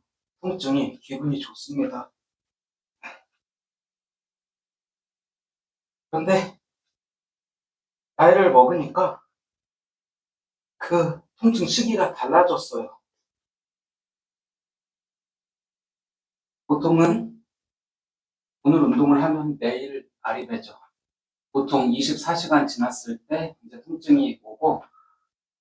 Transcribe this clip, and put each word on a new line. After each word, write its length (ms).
통증이 600
기분이 400
좋습니다. 720
그런데 520
나이를 360
먹으니까 680
그 440
통증 260
시기가 480
달라졌어요. 840
보통은 760
오늘 200
운동을 420
하면 340
내일 500
아리배죠. 580
보통 420
이십사 440
시간 320
지났을 580
때 380
이제 160
통증이 640
오고 400